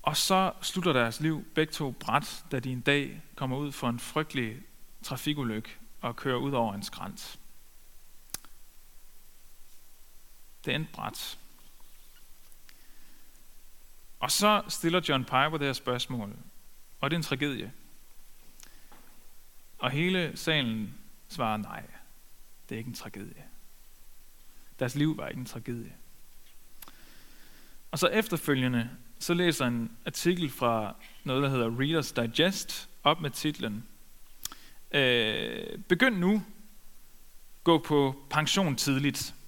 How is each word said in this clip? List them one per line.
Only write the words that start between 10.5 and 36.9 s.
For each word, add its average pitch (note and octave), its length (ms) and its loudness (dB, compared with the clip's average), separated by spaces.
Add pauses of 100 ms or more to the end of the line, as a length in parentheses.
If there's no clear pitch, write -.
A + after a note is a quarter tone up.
Det D3 100 0
endte D#3 180 -4
brat. - 460 -8 (2750)
Og B2+ 120 2
så G#3 360 6
stiller E3+ 420 4
John C3+ 140 6
Piper C#3+ 340 6
det C#3+ 100 2
her C3+ 60 2
spørgsmål, A#2+ 640 -2 (640)
og C#3 100 2
det E3 60 2
er E3+ 40 2
en D#3 40 0
tragedie. C#3 500 -2 (2000)
Og B2+ 140 2
hele F3 460 2
salen A#2 600 2 (300)
svarer A2 280 0
nej, - 300 -6 (840)
det A#2 60 -4
er A2+ 40 -4
ikke A#2 80 -6
en A#2 60 -6
tragedie. - 520 -10 (1300)
Deres B2 160 0
liv D3+ 220 4
var - 100 -4
ikke - 120 -6
en B2 60 -6
tragedie. A#2 500 -6 (2000)
Og D3 80 -2
så F3+ 80 6
efterfølgende, C3 880 4 (220)
så - 140 2
læser E3+ 320 4
en A#2 400 0
artikel E3+ 460 2
fra A2+ 440 2 (280)
noget, C3+ 200 2
der C#3 60 4
hedder A#2+ 200 4
Reader's C3+ 520 2
Digest, D3+ 680 2 (140)
op D#3 180 6
med C#3+ 100 -2
titlen, A2+ 560 -2 (1040)
øh, A#2+ 880 4
"Begynd G#3 380 6
nu, F#3 280 6 (1160)